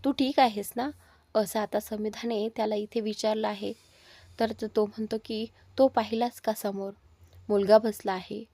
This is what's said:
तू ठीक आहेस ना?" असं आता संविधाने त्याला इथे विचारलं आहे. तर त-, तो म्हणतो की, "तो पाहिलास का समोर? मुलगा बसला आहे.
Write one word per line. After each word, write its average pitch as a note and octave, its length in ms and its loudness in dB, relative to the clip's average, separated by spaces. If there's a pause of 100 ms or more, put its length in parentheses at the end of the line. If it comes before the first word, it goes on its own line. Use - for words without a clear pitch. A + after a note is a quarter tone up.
तू C#4 80 2
ठीक C#4 280 2
आहेस G#3 360 2
ना?" C4 140 -4 (440)
असं G#3+ 260 2
आता G#3 200 -2
संविधाने G#3+ 760 -4
त्याला G#3+ 180 -2
इथे G#3 260 -2
विचारलं G#3+ 480 -2
आहे. G#3 240 -6 (680)
तर A3+ 120 0
त-, A3 120 -8 (120)
तो G#3+ 100 4
म्हणतो A3 380 -6
की, A3 220 -6 (320)
"तो C4 100 8
पाहिलास A3+ 520 -2
का A3 160 -2
समोर? G3 360 -6 (560)
मुलगा G3+ 300 8
बसला G#3+ 340 0
आहे. G#3 420 -8